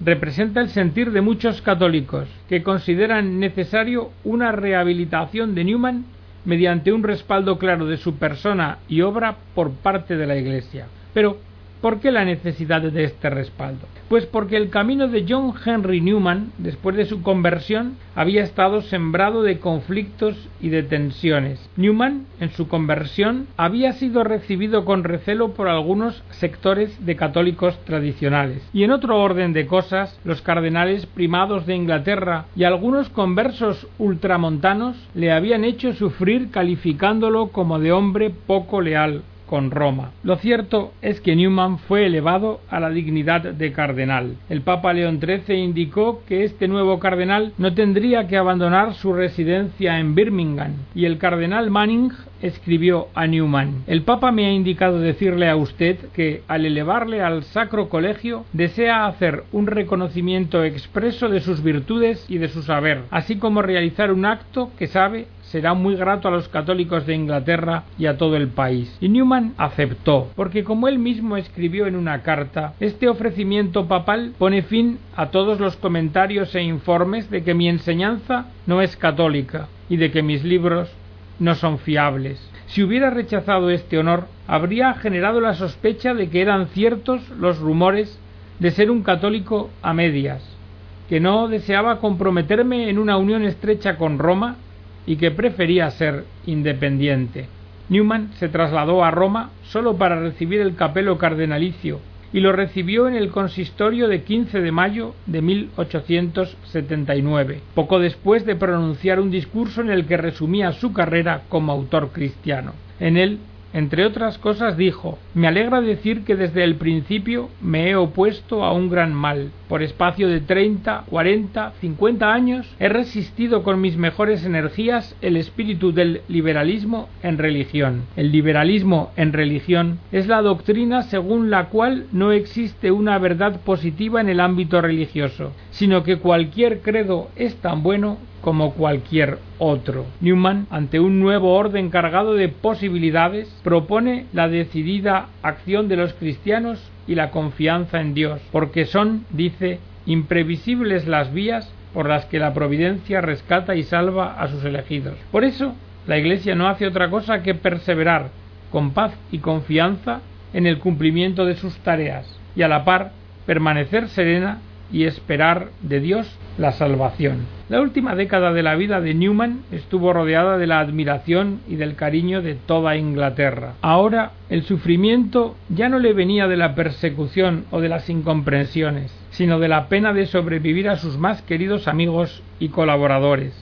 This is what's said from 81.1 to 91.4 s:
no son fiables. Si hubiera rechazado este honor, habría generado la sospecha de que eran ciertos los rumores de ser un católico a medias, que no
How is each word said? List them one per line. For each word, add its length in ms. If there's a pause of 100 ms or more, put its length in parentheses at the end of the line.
no 160
son 240
fiables. 580 (300)
Si 160
hubiera 260
rechazado 640
este 260
honor, 300 (180)
habría 500
generado 440
la 160
sospecha 580
de 160
que 120
eran 260
ciertos 640
los 280
rumores 600 (400)
de 100
ser 220
un 100
católico 680 (120)
a 120
medias, 500 (640)
que 140
no 260